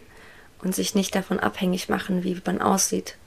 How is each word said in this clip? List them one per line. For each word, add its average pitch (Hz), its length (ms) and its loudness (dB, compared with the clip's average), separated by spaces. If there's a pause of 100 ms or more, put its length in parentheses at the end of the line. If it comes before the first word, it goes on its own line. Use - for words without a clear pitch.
(640)
und 185 120 0
sich 185 200 0
nicht 190 200 2
davon 190 240 0
abhängig - 520 0
machen, 185 340 0
wie 180 220 -2
man 185 160 0
aussieht. 185 540 2 (100)